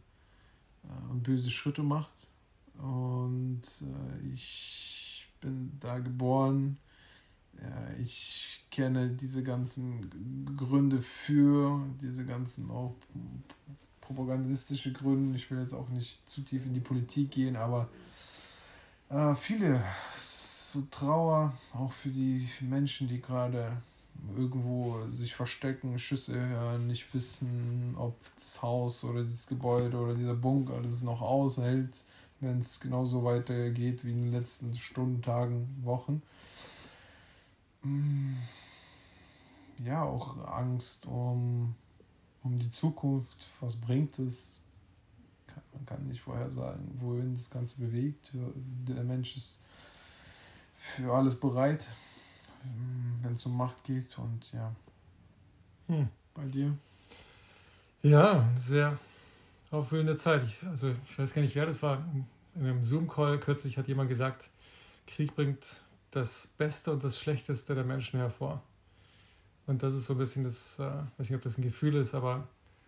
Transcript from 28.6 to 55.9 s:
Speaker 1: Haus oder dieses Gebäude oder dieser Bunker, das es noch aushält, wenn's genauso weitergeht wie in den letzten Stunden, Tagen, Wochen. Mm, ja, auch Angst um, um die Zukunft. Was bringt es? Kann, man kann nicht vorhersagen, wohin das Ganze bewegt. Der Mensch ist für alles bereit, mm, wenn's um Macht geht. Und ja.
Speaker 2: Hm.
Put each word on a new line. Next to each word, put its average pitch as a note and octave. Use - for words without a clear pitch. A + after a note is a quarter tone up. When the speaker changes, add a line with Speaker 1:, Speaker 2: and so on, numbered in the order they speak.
Speaker 1:
Haus A#2+
oder A#2+
dieses A#2
Gebäude B2
oder A#2+
dieser A#2+
Bunker, B2+
das A#2+
es A#2+
noch A#2
aushält, B2+
wenn's B2
genauso B2+
weitergeht A#2+
wie A#2+
in A#2+
den A#2+
letzten A#2+
Stunden, B2+
Tagen, A#2+
Wochen. B2
Mm, C#3
ja, C#3
auch C3
Angst B2
um, B2
um B2
die A#2
Zukunft. C#3
Was A#2
bringt B2
es? -
Kann, -
man C#3
kann C#3
nicht B2+
vorhersagen, C2
wohin B2
das B2
Ganze B2
bewegt. B2
Der B2+
Mensch B2+
ist -
für B2+
alles C3
bereit, C#3
mm, B2
wenn's A#2+
um B2
Macht B2
geht. B2+
Und A#2
ja. A2+
Speaker 2:
Hm. D3+